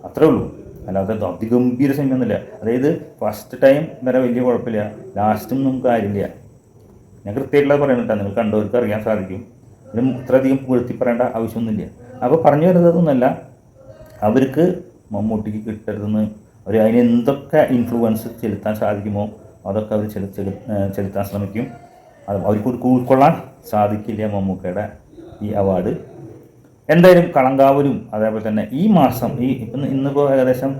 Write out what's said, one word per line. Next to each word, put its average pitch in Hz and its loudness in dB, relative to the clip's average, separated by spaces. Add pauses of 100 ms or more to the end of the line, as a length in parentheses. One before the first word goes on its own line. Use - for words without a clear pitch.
അത്രേ 143 2
ഉള്ളൂ. 104 2 (420)
അല്ലാതെ 98 -2
അത് 101 -4
അതിഗംഭീര 123 0
സിനിമയൊന്നുമില്ല. 127 -2 (240)
അതായത് 127 0 (280)
ഫസ്റ്റ് 107 -8
ടൈം 143 6 (220)
വരെ 127 0
വലിയ 123 0
കുഴപ്പമില്ല, 113 -2 (360)
ലാസ്റ്റും 107 -2
ഒന്നും 131 -2
കാര്യമില്ല. 104 0 (960)
ഞാൻ 101 -10
കൃത്യമായിട്ടുള്ളത് 143 2
പറയുന്നത് 123 0
കേട്ടോ, 110 0
നിങ്ങൾ 98 -6
കണ്ടവർക്ക് 107 0
അറിയാൻ 107 -2
സാധിക്കും. 95 -4 (480)
ഇതിന് 123 -2 (100)
ഇത്രയധികം 135 2
പുകഴ്ത്തി 127 -2
പറയേണ്ട 120 0 (120)
ആവശ്യമൊന്നുമില്ല. 110 -4 (360)
അപ്പോൾ 131 2
പറഞ്ഞു 151 4
വരുന്നതൊന്നുമല്ല, 165 4 (960)
അവർക്ക് 127 2 (480)
മമ്മൂട്ടിക്ക് 107 -4
കിട്ടരുതെന്ന്, 107 -4 (380)
അവർ 101 -4
അതിന് 113 4
എന്തൊക്കെ 123 2 (100)
ഇൻഫ്ലുവൻസ് 117 0 (140)
ചെലുത്താൻ 107 -4
സാധിക്കുമോ 104 -4 (420)
അതൊക്കെ 107 -4
അവർ 104 -2
ചെലു-, 98 -8
ചെലു-, 98 -6 (100)
ഏഹ്, 104 -2
ചെലുത്താൻ 98 -6
ശ്രമിക്കും. 101 -6 (600)
അത് 101 -4
അവർക്ക് 104 0
ഉൾ-, 123 -6
ഉൾക്കൊള്ളാൻ 131 6 (360)
സാധിക്കില്ല 107 -2
മമ്മൂക്കയുടെ 95 -4 (560)
ഈ 104 -6
അവാർഡ്. 98 0 (1000)
എന്തായാലും 175 8
കളങ്കാവലും 135 4 (180)
അതേപോലെ 107 -2
തന്നെ 107 -2
ഈ 147 -2
മാസം, 135 2
ഈ 127 -2 (140)
ഇപ്പം 135 -6
ഇന്നിപ്പോൾ 139 0
ഏകദേശം 131 0